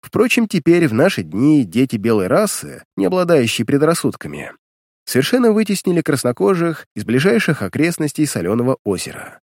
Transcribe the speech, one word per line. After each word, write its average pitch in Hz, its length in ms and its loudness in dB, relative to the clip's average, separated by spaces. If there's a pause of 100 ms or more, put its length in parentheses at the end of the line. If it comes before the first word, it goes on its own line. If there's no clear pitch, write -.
Впрочем, 233 400 2
теперь, 170 400 2
в 110 60 -2
наши 139 280 2
дни, 120 440 2
дети 117 300 0
белой 101 320 0
расы, 104 540 -2 (140)
не 196 80 0
обладающие 170 640 2
предрассудками, 135 840 -2 (520)
совершенно 240 480 2
вытеснили 196 480 0
краснокожих 165 840 -2 (100)
из 107 80 -8
ближайших 165 560 0
окрестностей 151 640 -2
Соленого 117 600 -2
озера. - 600 -6